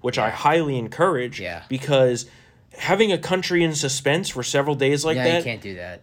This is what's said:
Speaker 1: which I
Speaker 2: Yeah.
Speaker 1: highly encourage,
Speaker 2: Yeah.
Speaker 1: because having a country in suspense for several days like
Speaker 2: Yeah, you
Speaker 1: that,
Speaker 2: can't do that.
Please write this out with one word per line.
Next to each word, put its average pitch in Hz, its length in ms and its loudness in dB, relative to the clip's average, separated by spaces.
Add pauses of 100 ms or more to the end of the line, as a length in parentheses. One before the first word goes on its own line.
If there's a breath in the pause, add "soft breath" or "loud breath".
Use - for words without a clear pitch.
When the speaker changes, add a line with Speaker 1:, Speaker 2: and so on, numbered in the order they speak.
Speaker 1:
which 123 160 -4
I 110 100 2
Speaker 2:
Yeah. 110 80 -4
Speaker 1:
highly 147 420 2
encourage, 127 640 -2
Speaker 2:
Yeah. 87 300 -10
Speaker 1:
because 131 560 2 (520 soft breath)
having 202 360 2
a 165 40 2
country 175 460 0
in 156 120 0
suspense 147 540 0
for 127 140 -6
several 143 320 0
days 139 300 2
like 160 100 0
Speaker 2:
Yeah, 127 100 0
you 165 80 4
Speaker 1:
that, 170 120 0
Speaker 2:
can't 113 160 -8
do 98 140 -12
that. 87 280 -14